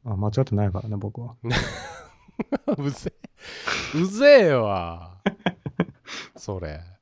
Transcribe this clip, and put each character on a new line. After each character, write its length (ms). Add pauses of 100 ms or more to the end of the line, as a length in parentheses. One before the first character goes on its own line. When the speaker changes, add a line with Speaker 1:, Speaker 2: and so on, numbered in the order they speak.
Speaker 1:
あ、 100
間 140
違 20 (120)
っ 20
て 100
な 100
い 60
か 120
ら 60
ね、 80
僕 240
は。 220
Speaker 2:
<laughs> 1400
う 120
ぜ 220 (840)
え。 60
う 60
ぜ 400
え 60
わ。 680 (580)
Speaker 1:
<laughs> 580
Speaker 2:
そ 240
れ。 200 (220)